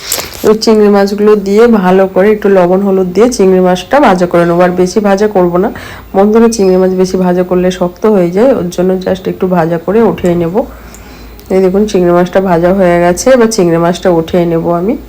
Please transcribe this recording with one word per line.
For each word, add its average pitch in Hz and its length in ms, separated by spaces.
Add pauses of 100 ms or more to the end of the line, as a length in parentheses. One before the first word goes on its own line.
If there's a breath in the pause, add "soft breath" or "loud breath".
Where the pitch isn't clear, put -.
(440 loud breath)
ওই 214 140
চিংড়ি 214 320
মাছগুলো 202 460
দিয়ে 202 320
ভালো 190 400
করে 190 240
একটু 208 180
লবণ 185 320
হলুদ 190 260
দিয়ে 196 220
চিংড়ি 190 300
মাছটা 180 400
ভাজা 190 260
করে 170 200
নেবো, 170 160
আর 180 80
বেশি 180 300
ভাজা 202 280
করব 180 300
না। 196 140 (440 loud breath)
বন্ধুরা, 214 340
চিংড়ি 190 280
মাছ 185 140
বেশি 185 260
ভাজা 180 260
করলে 180 280
শক্ত 180 340
হয়ে 185 260
যায়, 220 240
ওর 175 140
জন্য 180 240
just 185 360
একটু 180 180
ভাজা 170 300
করে 196 240
উঠিয়ে 180 340
নেব। 175 260 (880 loud breath)
এই 190 120
দেখুন, 190 240
চিংড়ি 180 260
মাছটা 180 300
ভাজা 175 320
হয়ে 175 260
গেছে। 175 300
এবার 240 180
চিংড়ি 175 300
মাছটা 175 320
উঠিয়ে 170 360
নেব 165 260
আমি। 185 260 (120)